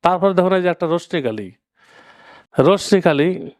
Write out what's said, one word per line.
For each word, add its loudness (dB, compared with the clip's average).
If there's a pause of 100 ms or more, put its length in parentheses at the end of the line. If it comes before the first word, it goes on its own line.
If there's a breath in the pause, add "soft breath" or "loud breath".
তারপর 2
দেখুন 2
এই 0
যে 0
একটা -4
রশ্মি -4
কালি, -6 (1080 soft breath)
রশ্মি 2
কালি 0